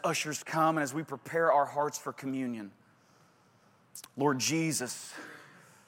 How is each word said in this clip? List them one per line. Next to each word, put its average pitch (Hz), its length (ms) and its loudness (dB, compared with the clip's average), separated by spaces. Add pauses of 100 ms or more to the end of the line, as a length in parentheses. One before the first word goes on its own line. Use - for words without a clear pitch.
ushers 151 400 -2
come 160 320 2
and 151 80 2
as 131 100 -4
we 160 80 -2
prepare 160 480 0
our 139 160 6
hearts 143 320 -2
for 135 140 -6
communion, 123 580 -4 (1500)
Lord 135 220 4
Jesus, 131 760 0 (760)